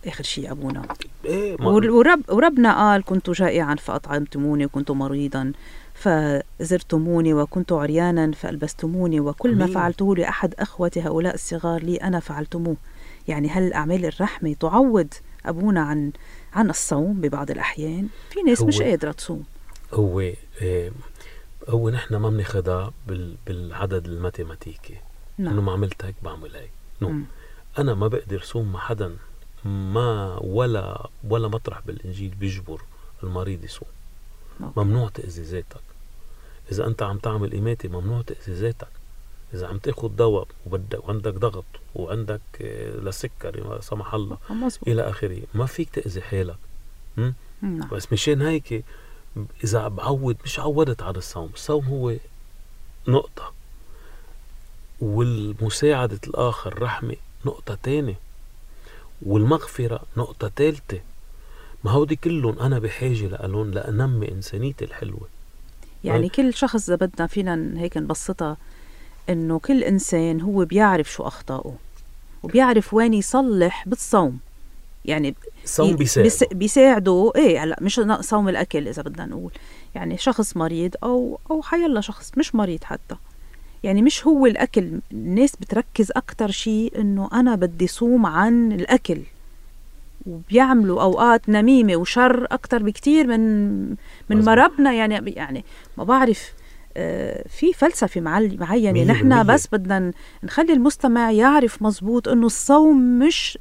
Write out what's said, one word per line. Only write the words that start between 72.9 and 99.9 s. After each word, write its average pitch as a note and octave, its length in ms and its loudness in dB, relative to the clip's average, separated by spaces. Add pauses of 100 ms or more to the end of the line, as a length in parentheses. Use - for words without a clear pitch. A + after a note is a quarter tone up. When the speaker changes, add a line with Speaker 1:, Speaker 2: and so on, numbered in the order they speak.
Speaker 1:
وين A3+ 200 4
يصلح G3+ 720 2
بالصوم. F3 520 2 (640)
يعني D3+ 260 0
ب-، - 40 -10 (280)
Speaker 2:
الصوم - 260 4
Speaker 1:
ي-، E3+ 40 4
Speaker 2:
بيساعده. C#3 360 4
Speaker 1:
بيس-، - 240 2
بيساعده، G#3 840 6
إيه، E3+ 280 6
هلا D#3+ 180 -2
مش G3+ 180 0
ن-، G#3+ 220 2
صوم G3+ 280 2
الأكل D#3+ 380 0
إذا C#3+ 140 -6
بدنا F#3 240 -8
نقول. F3 260 -10 (440)
يعني E3+ 220 -4
شخص A3 400 0
مريض E3 460 -2
أو، B3 360 -2 (120)
أو D#4 100 0
حيلا D#4+ 400 0
شخص - 360 -10
مش - 180 0
مريض F#3 280 0
حتى. - 320 -12 (680)
يعني G3+ 180 4
مش C#4+ 260 4
هو C#4+ 180 6
الأكل. F#3 540 2 (120)
الناس F#3 440 2
بتركز - 560 -2
أكتر G#3+ 400 -2
شي A3 360 0
إنه G3 460 0
أنا A#3+ 220 6
بدي F3 320 2
صوم A#3 380 4
عن A3 460 4
الأكل. G3 500 0 (1040)
وبيعملوا G3+ 760 4
أوقات A3+ 480 6
نميمة G#3+ 460 8
وشر B3 560 4
أكتر A#3+ 320 -2
بكتير C#4 440 4
من، G#3+ 520 2 (100)
من G#3 80 -6 (320)
Speaker 2:
مزبوط. G#3+ 200 6
Speaker 1:
مربنا، C4+ 440 6
يعني، G#3+ 380 0
يعني C#3 340 -8 (320)
ما - 60 -6
بعرف، A#3+ 500 4 (440)
آه، - 500 -4
في E4+ 260 2
فلسفة - 480 2
معل-، F#3+ 380 2
معينة. G3 320 2
Speaker 2:
مية - 140 4
Speaker 1:
نحن A#3+ 240 6
Speaker 2:
بالمية. B3 120 8
Speaker 1:
بس A3+ 300 6
بدنا F#3+ 280 0